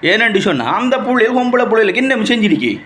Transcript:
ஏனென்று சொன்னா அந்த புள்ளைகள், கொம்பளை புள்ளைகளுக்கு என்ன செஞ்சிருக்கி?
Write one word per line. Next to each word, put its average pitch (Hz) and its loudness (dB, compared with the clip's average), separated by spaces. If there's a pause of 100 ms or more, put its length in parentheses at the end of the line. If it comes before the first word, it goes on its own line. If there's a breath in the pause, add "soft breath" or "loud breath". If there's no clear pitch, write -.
ஏனென்று 208 0
சொன்னா 147 0
அந்த 240 -2
புள்ளைகள், 240 0
கொம்பளை 247 0
புள்ளைகளுக்கு 208 0
என்ன 262 0
செஞ்சிருக்கி? 202 0